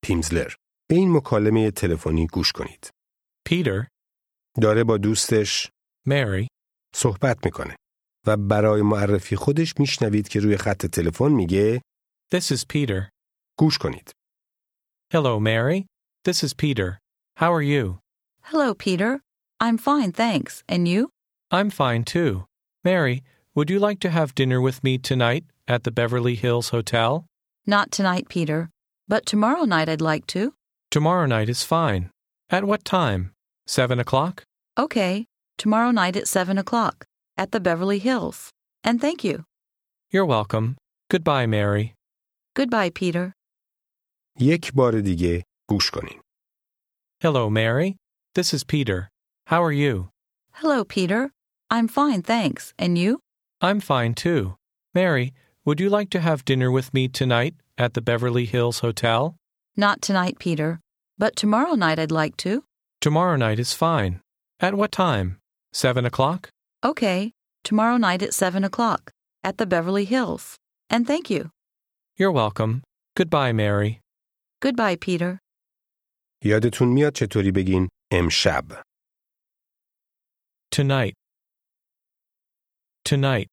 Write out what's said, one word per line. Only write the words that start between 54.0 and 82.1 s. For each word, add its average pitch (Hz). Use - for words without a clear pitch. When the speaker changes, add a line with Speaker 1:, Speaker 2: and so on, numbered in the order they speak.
Speaker 2:
too. 120
Mary, 160
would 147
you 190
like 202
to 190
have 151
dinner 127
with 127
me 131
tonight 127
at 120
the 120
Beverly 120
Hills 120
Hotel? 117
Speaker 3:
Not 202
tonight, 185
Peter. 160
But 220
tomorrow 247
night 160
I'd 160
like 156
to. 185
Speaker 2:
Tomorrow 160
night 110
is -
fine. 113
At 196
what 208
time? 101
Seven 127
o'clock? 151
Speaker 3:
Okay. 196
Tomorrow 220
night 180
at -
seven 190
o'clock 226
at 196
the 220
Beverly 185
Hills. 208
And 233
thank 330
you. 160
Speaker 2:
You're 190
welcome. 110
Goodbye, 147
Mary. 104
Speaker 3:
Goodbye, 233
Peter. 180
Speaker 1:
یادتون 110
میاد 143
چطوری 98
بگین 92
امشب؟ 82
Speaker 2:
Tonight. 135